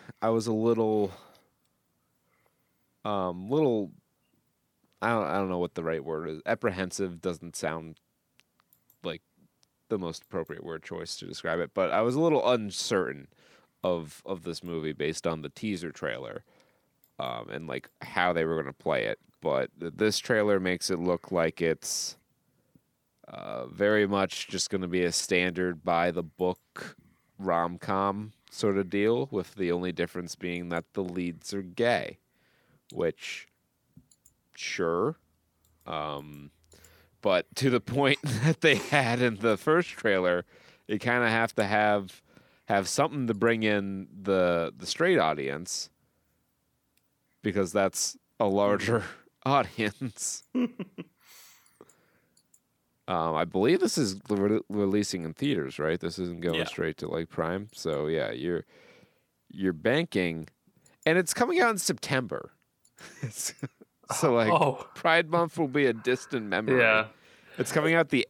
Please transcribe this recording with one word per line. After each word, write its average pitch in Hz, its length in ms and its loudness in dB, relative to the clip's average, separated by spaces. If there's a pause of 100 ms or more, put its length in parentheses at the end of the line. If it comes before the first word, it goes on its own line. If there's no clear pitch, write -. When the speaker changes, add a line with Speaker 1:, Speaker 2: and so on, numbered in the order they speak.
(200)
Speaker 1:
I 110 100 0
was 113 180 2
a 113 40 2
little, 110 600 2 (1900)
um, 92 460 -2
little, 123 420 2 (1080)
I 110 100 0
don't, 110 160 2
I 73 80 -2
don't 98 140 0
know 90 100 -2
what 87 160 -2
the 85 100 -6
right 80 200 -2
word 80 240 -6
is. 78 180 -8
Apprehensive 92 760 -2
doesn't 87 360 -8
sound 80 440 -6 (1040)
like 82 180 -8 (680)
the 110 100 -2
most 85 260 -8
appropriate 82 400 -8
word 80 180 -10
choice 87 340 -10
to - 100 -12
describe 85 340 -2
it, 85 140 -2
but 92 180 2
I 95 100 4
was 123 140 2
a 151 40 2
little 160 300 4
uncertain 95 800 -2 (560)
of, 85 420 -4
of 90 160 -6
this 82 220 -10
movie 80 280 -4
based 76 340 -4
on 80 160 -2
the 73 60 -8
teaser 87 440 -6
trailer, 62 500 -8 (760)
um, 60 300 -8
and, 76 180 -10
like, 67 200 -8 (140)
how 90 300 0
they 82 120 2
were 80 160 0
gonna 69 120 -6
play 69 320 -2
it. 55 160 -4 (200)
But 67 380 -2
th-, 85 160 -8
this 107 240 0
trailer 104 400 2
makes 92 320 -2
it 90 80 0
look 87 320 -2
like 85 320 0
it's, - 540 -2 (1120)
uh, 55 380 -10
very 104 400 4
much 98 420 0
just - 220 -4
gonna 92 180 -4
be 90 160 2
a 85 80 0
standard 90 720 0
by 87 260 2
the 85 120 -4
book - 720 -6 (420)
rom-com 98 920 -2 (180)
sort 101 280 0
of 92 120 -2
deal, 113 400 2
with 92 240 -6
the 92 160 0
only 90 220 0
difference 87 420 -6
being 87 360 -6
that 85 140 -2 (100)
the 98 100 -2
leads 87 500 -6
are 98 80 -4
gay, 101 560 -2 (760)
which, - 540 -4 (1080)
sure. 92 640 0 (720)
Um, 73 640 -8 (680)
but 90 260 4 (100)
to 131 140 2
the 120 100 4
point 139 400 2
<laughs> - 20 -20
that 139 400 0
they 147 140 8
had 127 440 2
in 117 160 2
the 107 200 2
first 160 340 2
trailer, 90 540 2 (440)
you 107 100 0
kinda 120 300 2
have 113 280 2
to 110 80 2
have, 104 580 2 (440)
have 98 220 2
something 143 380 0
to 113 80 2
bring 113 300 2
in 98 440 0 (140)
the, 90 540 2
the 92 100 -14
straight 175 320 2
audience, 78 720 -2 (1500)
because 95 300 0
that's - 440 0 (240)
a 110 60 2
larger 101 580 2 (200)
<laughs> - 200 -16
audience. 117 1040 -2
Speaker 2:
<laughs> - 60 -10 (2500)
Speaker 1:
Um, 82 280 0
I 80 80 2
believe 104 340 2
this 359 200 0
is 101 300 0
re-, 104 300 2 (100)
releasing 101 540 0
in 80 100 -6
theaters, 87 460 -2
right? 80 220 0
This 82 180 -6
isn't 87 220 -4
going 82 160 0
Speaker 2:
Yeah. 123 80 0
Speaker 1:
straight 80 340 -4
to, - 100 -8
like, 82 200 -4
Prime. 90 440 -4
So 73 360 -2
yeah, 69 240 -2
you're, 78 320 -4 (840)
you're 92 240 0
banking, 85 760 0 (580)
and 160 100 6
it's 180 160 2
coming 330 280 2
out 240 100 4
in 214 80 -2
September. 123 720 -2 (460)
<laughs> - 240 -18
It's, - 320 -8 (640)
so, 139 180 4
like, 113 180 4
Speaker 3:
Oh. 147 420 2
Speaker 1:
Pride 165 360 2
Month 170 280 0
will 156 100 2
be 139 180 4
a 120 60 4
distant 120 540 -2
memory. 110 340 2
Speaker 3:
Yeah. 110 260 4 (520)
Speaker 1:
It's 127 140 -2
coming 160 220 4
out 165 140 4
the 127 220 2